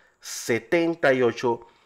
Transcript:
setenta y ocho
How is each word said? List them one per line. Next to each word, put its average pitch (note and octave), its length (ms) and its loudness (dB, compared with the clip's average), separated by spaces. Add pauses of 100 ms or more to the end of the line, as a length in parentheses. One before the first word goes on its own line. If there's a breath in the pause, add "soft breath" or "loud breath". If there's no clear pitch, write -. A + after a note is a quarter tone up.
(200 soft breath)
setenta D#3+ 920 -2
y B2+ 100 0
ocho A#2 440 -2 (180 soft breath)